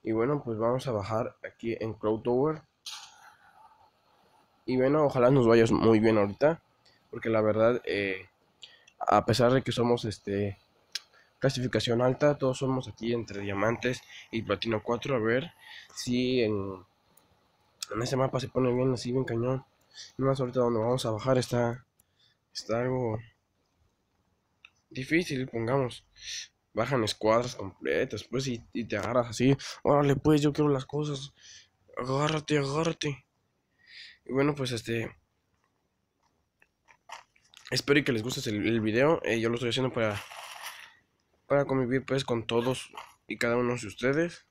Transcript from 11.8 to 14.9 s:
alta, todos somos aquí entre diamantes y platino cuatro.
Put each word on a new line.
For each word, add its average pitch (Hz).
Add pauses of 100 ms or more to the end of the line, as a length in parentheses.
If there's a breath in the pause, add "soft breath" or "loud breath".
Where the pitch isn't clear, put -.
alta, 135
todos 131
somos 131
aquí 110
entre 110
diamantes 107 (280 loud breath)
y 113
platino 107
cuatro. 120